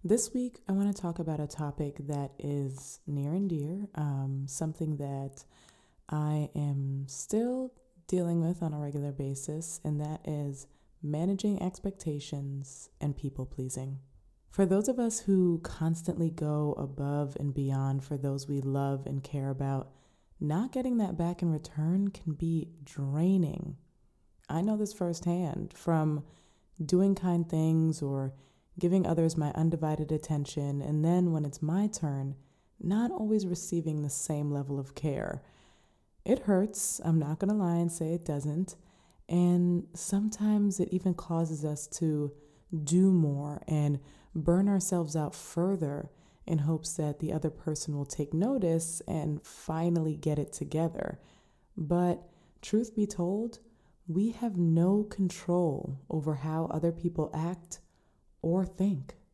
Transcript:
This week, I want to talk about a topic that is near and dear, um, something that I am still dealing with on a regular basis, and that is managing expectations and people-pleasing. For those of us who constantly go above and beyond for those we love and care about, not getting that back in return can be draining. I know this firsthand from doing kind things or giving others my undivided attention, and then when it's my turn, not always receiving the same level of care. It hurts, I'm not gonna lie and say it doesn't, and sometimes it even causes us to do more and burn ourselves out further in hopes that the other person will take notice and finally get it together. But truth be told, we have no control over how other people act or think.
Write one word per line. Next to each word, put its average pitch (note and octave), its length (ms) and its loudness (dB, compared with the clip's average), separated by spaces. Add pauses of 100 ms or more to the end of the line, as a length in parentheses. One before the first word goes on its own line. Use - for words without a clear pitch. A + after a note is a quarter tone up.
This A3 320 2
week, B3 320 -4
I G3 60 -4
want G3 240 2
to - 60 -12
talk E3+ 180 -4
about D#3 220 -2
a D3 60 -4
topic C#3+ 600 -6
that C#3+ 320 -2
is C#3 640 -6
near C#3+ 280 -2
and G3 160 0
dear, E3+ 460 -4
um, C3+ 520 -2
something D#3 480 -4
that C#3 480 -8 (640)
I D3+ 480 0
am C#3 540 -2
still B3+ 640 -2 (340)
dealing E3+ 340 2
with E3+ 220 0
on D#3 100 -2
a D3 60 -6
regular C#3+ 320 -4
basis, C#3 720 -6
and D3 160 -2
that D3+ 260 -6
is D3 420 -6 (360)
managing F#3 580 0
expectations C#3+ 1300 -6 (140)
and C#3+ 120 -2
people-pleasing. C3+ 840 -6 (500)
For G3 160 4
those G3 220 4
of B3+ 120 2
us A3+ 200 0
who F3+ 440 6
constantly E3 680 0
go D3+ 480 0
above C#3 600 -2
and C#3+ 160 -2
beyond C3+ 480 0
for C#3+ 140 -6
those C#3 320 -2
we C#3 140 -2
love C#3 440 0
and C#3 160 -4
care C#3 280 -4
about, C3+ 420 -2 (480)
not E3 320 0
getting B3+ 280 -2
that F#3 180 0
back E3+ 240 0
in E3+ 100 2
return D#3+ 560 0
can D#3+ 280 -6
be E3 360 -2 (140)
draining. D#3+ 920 0 (720)
I D#3+ 140 -2
know G#3+ 160 2
this G#3 160 -2
firsthand F3 800 -2
from D#3 500 2 (580)
doing F#3 340 4
kind F3 340 0
things D#3+ 520 4
or C#3 320 -2 (460)
giving F3 260 4
others E3 300 2
my D3 200 2
undivided D#3 540 2
attention, C#3+ 720 -2
and D3+ 220 0
then F3 300 4
when D3+ 100 0
it's C#3 180 -6
my F3 240 2
turn, C#3 480 -2 (460)
not G#3+ 320 0
always G#3+ 340 0
receiving E3 560 -2
the D3 80 -2
same D3 400 -2
level C#3 300 -2
of C3+ 160 -10
care. C#3 480 -4 (800)
It C4 200 2
hurts, G#3 600 2
I'm E3 160 4
not D3+ 200 -2
gonna G#3 160 2
lie F3 200 2
and E3+ 160 2
say E3 220 -2
it E3+ 100 -2
doesn't, D3+ 540 -2 (500)
and F3 640 4
sometimes G#3 840 2
it F3+ 140 2
even F#3 200 2
causes E3 520 -2
us D3+ 220 -4
to D3 440 0 (540)
do F#3 260 6
more D3 560 2
and D3 320 2 (340)
burn F3 360 4
ourselves F3 440 2
out D#3 220 -2
further E3 760 -2 (360)
in D#3+ 140 2
hopes D#3+ 340 0
that D3 260 -2
the D#3 140 -2
other D#3 160 0
person D3+ 480 -4
will C#3+ 80 -2
take - 280 -4
notice E3+ 760 2
and D3+ 360 -2
finally D#3+ 720 0
get D3+ 240 0
it - 140 -4
together. D#3 680 -2 (560)
But F3 540 0 (320)
truth A3+ 340 0
be G#3 100 4
told, G#3 540 -2 (480)
we F#3+ 220 2
have A3+ 280 -2
no F3 460 6
control F3 960 0 (100)
over D#3 260 0
how D#3 320 -2
other E3 260 0
people E3 400 -2
act E3+ 480 -6 (600)
or F3 220 2
think. F3+ 540 -2 (160)